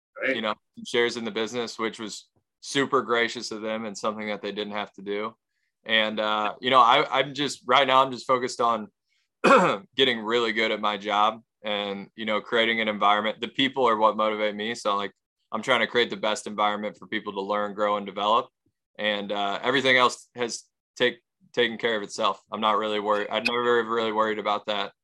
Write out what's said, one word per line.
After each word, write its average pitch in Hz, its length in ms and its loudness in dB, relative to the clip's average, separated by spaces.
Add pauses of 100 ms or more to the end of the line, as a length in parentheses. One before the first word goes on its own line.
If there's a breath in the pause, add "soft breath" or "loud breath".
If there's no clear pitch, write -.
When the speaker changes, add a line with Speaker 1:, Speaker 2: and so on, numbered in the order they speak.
(160)
Speaker 1:
Great. 123 220 -4
Speaker 2:
you 113 40 -4
know, 110 120 -2 (240)
some 113 80 -16
shares 120 320 0
in 113 80 -8
the 110 60 -6
business, 113 460 -6
which 113 220 -6
was 107 280 -12 (340)
super 135 400 0
gracious 113 500 -2
of 107 100 -10
them 110 240 -6
and 101 120 -10
something 107 300 -6
that 104 140 -6
they 101 120 -6
didn't 104 200 -6
have 104 200 -6
to - 80 -20
do. 104 340 -6 (500)
And, 110 340 2
uh, 107 420 0
you 123 80 -2
know, 131 100 6
I, 127 260 6 (140)
I'm 139 140 -2
just, 135 320 -6
right 131 200 6
now, 131 180 6
I'm 135 80 0
just 117 140 -10
focused 127 340 -2
on 113 280 0 (560)
<clears throat> 175 420 4 (100)
getting 127 260 2
really 113 300 0
good 110 200 2
at 104 100 -2
my 104 160 0
job 104 440 0 (220)
and, 101 520 -4
you 110 100 -8
know, 107 160 -2
creating 113 400 2
an 110 60 0
environment. 104 520 2
The 113 80 -6
people 131 400 0
are 113 80 4
what 107 220 4
motivate 107 380 0
me. 107 180 -4
So, 107 220 -2
like, 101 160 -4 (400)
I'm 110 100 -6
trying 120 200 2
to 107 60 0
create 117 220 2
the 110 80 -8
best 107 300 -2
environment 104 500 -2
for 95 80 -18
people 104 280 -8
to 98 80 -4
learn, 104 340 -2
grow, 104 220 0
and 101 100 -6
develop. 104 400 0 (500)
And, 104 340 -2
uh, 101 300 -2
everything 127 360 2
else 123 380 2
has 120 280 -6 (340)
take-, 123 220 0 (340)
taken 117 240 0
care 117 180 -2
of 104 60 -2
itself. 101 400 -4 (100)
I'm 104 100 -6
not 107 160 2
really 107 220 0
worried. 104 300 0
I've 110 160 -2
never 120 420 2
really 113 240 -2
worried 107 280 0
about 104 260 -2
that. 101 260 -4 (120)